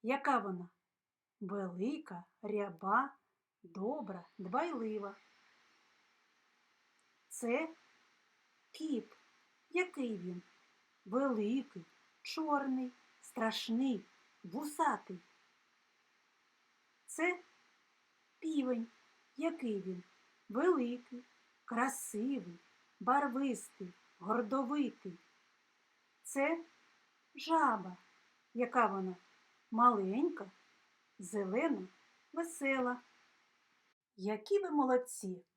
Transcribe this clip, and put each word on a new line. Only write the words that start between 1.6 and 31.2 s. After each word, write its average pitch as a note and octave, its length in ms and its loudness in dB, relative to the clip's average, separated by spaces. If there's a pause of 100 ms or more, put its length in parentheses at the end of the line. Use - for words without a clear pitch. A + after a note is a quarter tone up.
ряба, G3+ 760 0 (460)
добра, F#3+ 600 -4 (140)
дбайлива. G#3+ 760 -2 (2000)
Це D4 460 -2 (1000)
кіт. D4 460 -4 (520)
Який C#4+ 480 0
він? F3+ 240 -6 (640)
Великий, A3+ 840 0 (360)
чорний, C#4 720 -2 (260)
страшний, A3+ 840 0 (360)
вусатий. B3+ 800 -2 (1800)
Це F4+ 360 -2 (960)
півень. B3+ 500 0 (480)
Який C4+ 460 -2
він? F#3 220 -6 (440)
Великий, B3 760 0 (400)
красивий, A3 960 -2 (400)
барвистий, B3+ 920 0 (240)
гордовитий. A#3+ 1000 -2 (1000)
Це D#4 420 0 (720)
жаба. B3 600 2 (580)
Яка A#3+ 320 4
вона? F#3+ 300 0 (540)
Маленька, A3 800 4 (680)
зелена, G3+ 680 0 (440)